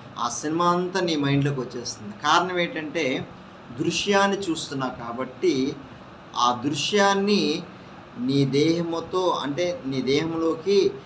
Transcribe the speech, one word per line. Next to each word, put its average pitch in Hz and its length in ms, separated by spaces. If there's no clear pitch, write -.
ఆ 117 100
సినిమా 165 420
అంతా 180 300
నీ 165 160
మైండ్లోకి 139 440
వచ్చేస్తుంది. 110 540
కారణం 180 340
ఏంటంటే, 156 720
దృశ్యాన్ని 196 600
చూస్తున్నావు 139 640
కాబట్టి, 131 760
ఆ 123 280
దృశ్యాన్ని 196 960
నీ 135 260
దేహముతో, 165 840
అంటే 143 560
నీ 135 160
దేహంలోకి, 165 880